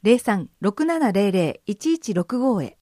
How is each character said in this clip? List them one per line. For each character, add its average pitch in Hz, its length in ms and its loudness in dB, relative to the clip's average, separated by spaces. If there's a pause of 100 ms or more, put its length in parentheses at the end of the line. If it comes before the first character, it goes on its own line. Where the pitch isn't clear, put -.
零 233 160 6
三 202 320 -2 (100)
六 208 240 -2
七 320 280 0
零 196 180 2
零 180 340 0
一 311 300 -2
一 320 180 -6
六 180 280 -2
五 247 200 0
へ。 - 220 -8